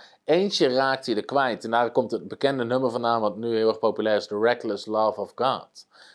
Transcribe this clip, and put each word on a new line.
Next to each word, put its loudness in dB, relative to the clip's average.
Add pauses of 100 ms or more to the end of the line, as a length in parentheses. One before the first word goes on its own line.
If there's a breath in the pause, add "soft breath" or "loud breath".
(240 loud breath)
Eentje 2
raakt 0
hij -2
er -4
kwijt. -2
En -6
daar 2
komt 0
het -6
bekende -2
nummer 0
vandaan, 0
wat -2
nu -2
heel 4
erg 0
populair 0
is: -2
The -6
Reckless 0
Love 0
of -8
God. -4 (280 loud breath)